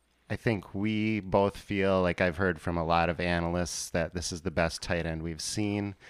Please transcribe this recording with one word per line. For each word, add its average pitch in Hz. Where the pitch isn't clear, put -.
I 110
think 101
we 107
both 98
feel, 95
like 87
I've 90
heard 90
from 85
a 82
lot 85
of 87
analysts, 87
that 82
this 85
is 85
the 92
best 82
tight 85
end 80
we've 80
seen 101